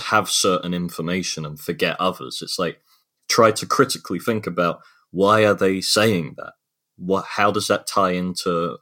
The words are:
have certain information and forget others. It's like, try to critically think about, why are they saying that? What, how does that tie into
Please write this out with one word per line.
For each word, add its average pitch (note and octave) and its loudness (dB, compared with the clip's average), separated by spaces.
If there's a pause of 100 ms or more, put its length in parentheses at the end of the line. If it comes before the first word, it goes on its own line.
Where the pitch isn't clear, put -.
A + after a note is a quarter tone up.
have G#2+ 2
certain F2+ 0
information F2 -4
and D2+ -12
forget E2+ -2
others. F#2 -4
It's - -8
like, E2+ -4 (480)
try A2+ 6
to - -6
critically - 0
think A2 -4
about, F2 -2 (320)
why G#2 4
are G2+ 6
they F#2+ 2
saying F2+ 2
that? - -14 (440)
What, F2+ -2
how G#2 2
does G2 -2
that G2+ 0
tie F#2+ 2
into F2+ -2